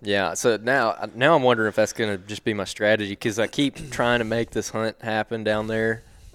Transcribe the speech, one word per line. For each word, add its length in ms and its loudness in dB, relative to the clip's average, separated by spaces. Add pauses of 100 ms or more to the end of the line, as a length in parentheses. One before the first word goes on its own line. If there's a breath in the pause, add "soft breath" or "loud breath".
Yeah, 320 0
so 220 2
now, 600 0
now 200 4
I'm 80 2
wondering 240 4
if 80 -4
that's 160 2
gonna 260 -2
just 280 -12
be 80 0
my 100 -4
strategy 540 0
'cause 220 -2
I 80 2
keep 280 -2
<clears throat> 160 -14
trying 280 2
to 60 0
make 260 -2
this 180 -4
hunt 320 -4
happen 420 -4
down 240 0
there 360 -2 (320 soft breath)